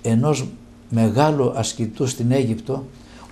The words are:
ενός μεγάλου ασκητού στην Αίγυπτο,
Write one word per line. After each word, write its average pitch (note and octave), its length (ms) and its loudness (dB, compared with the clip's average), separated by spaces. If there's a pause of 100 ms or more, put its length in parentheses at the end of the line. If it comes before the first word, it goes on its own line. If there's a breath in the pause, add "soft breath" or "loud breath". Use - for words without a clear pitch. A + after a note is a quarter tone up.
ενός B2+ 440 2 (420)
μεγάλου B2 680 2
ασκητού A2+ 520 -4
στην A#2+ 260 -2
Αίγυπτο, C3 540 -2 (460 loud breath)